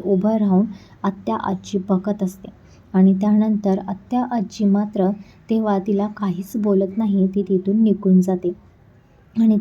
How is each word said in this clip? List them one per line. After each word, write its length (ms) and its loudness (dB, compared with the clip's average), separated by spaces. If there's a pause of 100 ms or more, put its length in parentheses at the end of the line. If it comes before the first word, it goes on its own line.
उभं 320 2
राहून 300 2 (360)
आत्या 340 -4
आजी 420 -6 (100)
बघत 340 -2
असते. 260 -8 (460)
आणि 200 6
त्यानंतर 640 0 (100)
आत्या 420 -4
आजी 340 -4
मात्र 460 2 (400)
तेव्हा 280 0
तिला 280 -2
काहीच 500 -6
बोलत 420 0
नाही, 280 0
ती 160 -2
तिथून 400 0
निघून 380 4
जाते. 320 -2 (840)
आणि 240 4